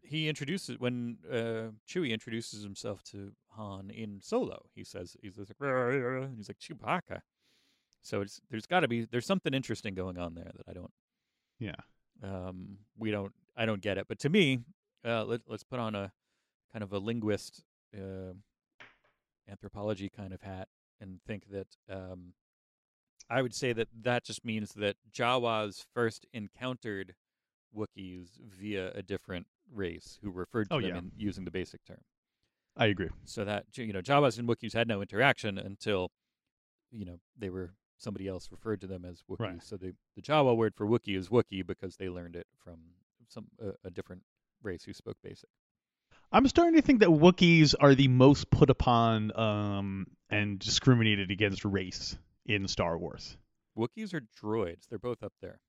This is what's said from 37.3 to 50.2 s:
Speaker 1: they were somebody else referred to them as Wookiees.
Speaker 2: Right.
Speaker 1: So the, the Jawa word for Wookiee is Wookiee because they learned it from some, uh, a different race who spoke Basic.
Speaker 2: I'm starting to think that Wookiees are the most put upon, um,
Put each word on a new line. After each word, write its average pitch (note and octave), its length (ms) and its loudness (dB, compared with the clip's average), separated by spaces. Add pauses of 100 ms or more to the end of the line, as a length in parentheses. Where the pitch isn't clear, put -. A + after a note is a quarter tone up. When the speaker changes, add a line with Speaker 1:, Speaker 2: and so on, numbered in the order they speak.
Speaker 1:
they G2 140 -8
were F#2 220 -8 (260)
somebody G2 300 -8
else F#2 220 -10
referred G#2+ 320 -6
to G2 40 -14
them F#2 180 -10
as F2 260 -16
Wookiees. F#2 100 -8
Speaker 2:
Right. F#2 220 -6
Speaker 1:
So - 140 -14
the, F#2 180 -10 (200)
the G2+ 80 -18
Jawa C3+ 340 4
word A2+ 200 2
for G#2 100 -2
Wookiee G#2 300 2
is F#2 120 -4
Wookiee G2+ 380 2
because F#2 300 -8
they F#2+ 120 -8
learned F2 280 -10
it E2+ 100 -12 (160)
from E2+ 160 -20 (500)
some, - 180 -16 (180)
uh, G2 80 -6 (120)
a F#2+ 60 -12
different F2+ 320 -12 (400)
race F2+ 220 -8
who G2+ 80 -14
spoke G#2+ 300 -14
Basic. G2 260 -18 (840)
Speaker 2:
I'm B3+ 160 8
starting E4+ 260 6
to D#4 80 10
think C4 180 8
that G3+ 80 10
Wookiees E3 720 10
are C#3+ 160 10
the C3+ 140 6
most B2+ 420 8
put - 200 8
upon, A#2 680 4
um, G2+ 680 -2 (220)